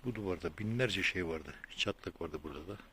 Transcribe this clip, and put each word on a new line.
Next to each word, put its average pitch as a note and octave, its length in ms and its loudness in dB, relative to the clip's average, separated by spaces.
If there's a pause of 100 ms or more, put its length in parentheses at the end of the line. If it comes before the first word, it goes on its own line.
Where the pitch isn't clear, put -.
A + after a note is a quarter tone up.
bu A#2+ 100 0
duvarda F#2 420 0
binlerce G#2+ 460 4
şey F2+ 240 2
vardı. D#2 260 -2 (240)
Çatlak - 440 0
vardı D#2 220 -4
burada D2+ 240 -6
da. G2+ 100 -6 (160)